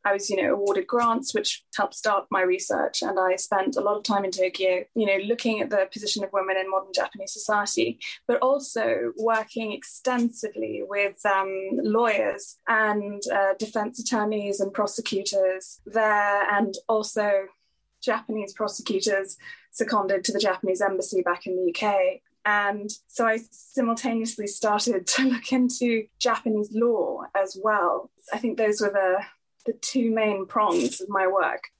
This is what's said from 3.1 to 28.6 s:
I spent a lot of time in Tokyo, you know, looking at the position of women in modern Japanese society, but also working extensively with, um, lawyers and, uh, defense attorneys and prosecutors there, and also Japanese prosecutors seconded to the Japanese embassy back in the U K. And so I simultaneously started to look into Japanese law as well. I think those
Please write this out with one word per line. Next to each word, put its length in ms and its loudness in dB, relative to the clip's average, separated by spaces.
I 180 2
spent 400 0
a 40 0
lot 160 0
of 60 -8
time 240 0
in 40 -2
Tokyo, 540 0
you 120 2
know, 180 4
looking 380 0
at 80 -4
the 200 2
position 320 -4
of 120 -8
women 240 0
in 120 -4
modern 240 -2
Japanese 380 -4
society, 680 -2
but 140 2
also 760 0
working 560 -2
extensively 1120 -4
with, 380 -2
um, 260 2
lawyers 840 0
and, 540 0
uh, 260 4
defense 400 -4
attorneys 640 -2
and 140 -2
prosecutors 1120 -2
there, 640 2
and 240 0
also 560 2
Japanese 500 -4
prosecutors 840 -2
seconded 540 0
to 80 -2
the 60 -2
Japanese 440 0
embassy 400 0
back 240 0
in 100 -2
the 120 0
U 40 2
K. 480 2
And 440 0
so 180 0
I 120 2
simultaneously 960 -2
started 600 0
to 160 2
look 280 2
into 540 2
Japanese 560 0
law 480 2
as 300 0
well. 460 2
I 20 -4
think 220 -2
those 240 2